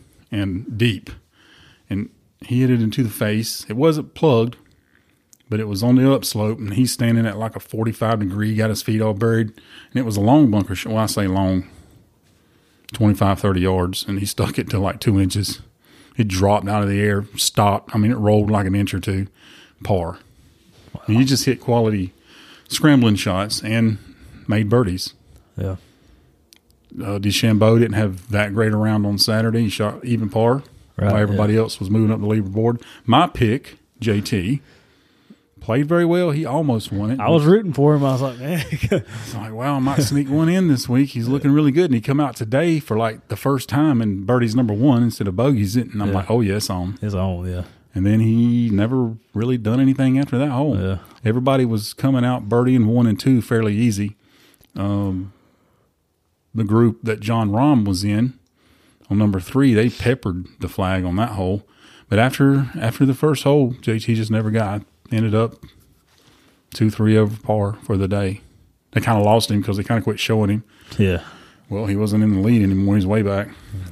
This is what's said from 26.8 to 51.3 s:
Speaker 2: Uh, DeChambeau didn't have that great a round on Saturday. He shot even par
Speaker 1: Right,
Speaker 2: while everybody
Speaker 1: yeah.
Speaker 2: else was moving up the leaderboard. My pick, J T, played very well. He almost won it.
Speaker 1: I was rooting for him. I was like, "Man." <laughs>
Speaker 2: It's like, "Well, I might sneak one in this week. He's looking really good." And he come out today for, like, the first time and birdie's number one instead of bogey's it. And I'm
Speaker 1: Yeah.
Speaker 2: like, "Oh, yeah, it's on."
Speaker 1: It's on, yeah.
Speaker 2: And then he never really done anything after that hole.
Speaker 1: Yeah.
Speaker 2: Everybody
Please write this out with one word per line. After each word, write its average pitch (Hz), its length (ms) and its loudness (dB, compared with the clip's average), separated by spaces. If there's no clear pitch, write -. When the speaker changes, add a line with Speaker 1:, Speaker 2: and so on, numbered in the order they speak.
Speaker 2:
Uh, 101 200 -6
DeChambeau 107 600 4
didn't 110 140 2
have 98 380 -4
that 104 220 -2
great 110 200 0
a 107 40 0
round 107 280 0
on 104 120 -2
Saturday. 113 440 0
He 107 80 0
shot 104 340 -4
even 110 260 -2
par 117 340 0
Speaker 1:
Right, 101 140 0
Speaker 2:
while 107 100 2
everybody 104 320 0
Speaker 1:
yeah. 110 80 2
Speaker 2:
else - 180 -6
was 95 100 -6
moving 107 220 2
up 110 80 -2
the 101 80 -4
leaderboard. 110 540 -2
My 143 220 4
pick, - 500 -4
J 107 180 0
T, 104 420 -4
played 139 260 -2
very 170 180 2
well. 175 260 0
He 156 140 -4
almost 135 460 -2
won 104 200 -4
it. 135 80 -4
Speaker 1:
I 107 100 0
was 151 160 4
rooting 190 280 4
for 147 220 4
him. 143 80 0
I 135 100 0
was 127 80 -2
like, 127 180 -6
"Man." 147 280 -6
<laughs> - 40 -10
Speaker 2:
It's - 640 -6
like, 110 180 -12
"Well, 131 220 -4
I 135 40 -2
might 139 220 0
sneak 139 280 0
one 160 200 2
in 185 180 2
this 131 220 0
week. 135 200 2
He's 117 180 -4
looking 139 240 0
really 147 200 4
good." 175 140 4
And 135 100 2
he 113 60 0
come 143 180 0
out 135 160 -2
today 147 440 0
for, 110 180 -4
like, 113 300 -4
the 107 80 -8
first 135 340 -2
time 139 320 2
and 98 240 -2
birdie's 120 300 0
number 120 180 2
one 120 300 4
instead 110 240 -2
of 92 80 -4
bogey's 113 420 0
it. 120 160 -2
And 104 80 -4
I'm 101 80 -2
Speaker 1:
Yeah. 98 60 0
Speaker 2:
like, 95 160 -2
"Oh, 120 100 2
yeah, 98 140 0
it's 104 140 -4
on." 92 320 -4
Speaker 1:
It's 104 140 -4
on, 90 340 -2
yeah. 90 140 -6
Speaker 2:
And 95 100 0
then 107 140 4
he 117 500 2
never 113 460 0
really 123 240 -2
done 113 220 0
anything 135 400 2
after 135 180 -2
that 143 140 0
hole. 127 280 -2
Speaker 1:
Yeah. 92 180 -2
Speaker 2:
Everybody 127 400 2